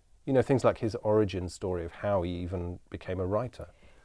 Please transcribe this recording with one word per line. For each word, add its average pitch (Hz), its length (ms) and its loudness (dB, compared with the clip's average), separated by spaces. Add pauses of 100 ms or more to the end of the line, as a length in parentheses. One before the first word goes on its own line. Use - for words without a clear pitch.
(260)
you 139 60 0
know, 131 100 6
things 127 220 4
like 110 140 4
his 110 180 -4
origin 101 520 2
story 90 360 -4
of 85 80 -10
how 101 300 0
he 90 100 -2
even 87 480 -6 (100)
became 92 300 -6
a 92 60 -2
writer. 104 420 -4 (360)